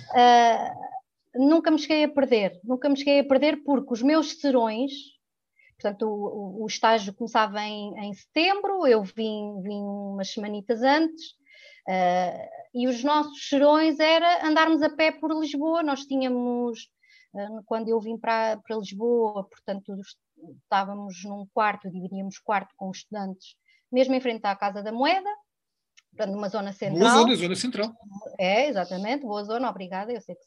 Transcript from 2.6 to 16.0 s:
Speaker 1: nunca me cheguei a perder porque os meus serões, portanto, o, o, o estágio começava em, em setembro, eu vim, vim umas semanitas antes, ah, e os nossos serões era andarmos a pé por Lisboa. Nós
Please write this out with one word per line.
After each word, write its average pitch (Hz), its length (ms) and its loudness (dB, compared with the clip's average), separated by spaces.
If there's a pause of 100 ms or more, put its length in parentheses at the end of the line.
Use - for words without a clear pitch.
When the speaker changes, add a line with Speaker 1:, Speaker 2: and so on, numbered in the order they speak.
Speaker 1:
nunca 254 240 -2
me 277 80 4
cheguei 285 240 4
a 277 40 0
perder 285 380 2
porque 277 300 -2
os 226 100 -4
meus 302 380 2
serões, 247 500 0 (880)
portanto, 208 300 -4
o, 208 520 -6
o, 220 40 -6
o - 20 -6
estágio 214 460 0
começava 214 500 -2
em, 208 300 -10 (140)
em 202 80 -10
setembro, 381 720 -2
eu 220 180 6
vim, 208 580 -8
vim 202 200 -8
umas 202 500 -8
semanitas 208 500 -4
antes, 320 540 0 (520)
ah, 180 600 0 (260)
e 247 120 -2
os 240 160 -2
nossos 294 460 -2
serões 294 500 4
era 330 480 4
andarmos 320 360 4
a 302 80 2
pé 311 200 2
por 311 220 -6
Lisboa. 311 500 -2
Nós 277 220 -2